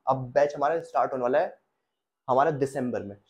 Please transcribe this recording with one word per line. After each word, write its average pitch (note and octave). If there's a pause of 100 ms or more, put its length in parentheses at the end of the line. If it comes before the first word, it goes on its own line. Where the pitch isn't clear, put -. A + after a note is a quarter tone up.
अब C3
बैच C#3
हमारा D3+
स्टार्ट C3+
होने B2+
वाला B2
है - (600)
हमारा C3+
दिसंबर C3
में G2+ (140)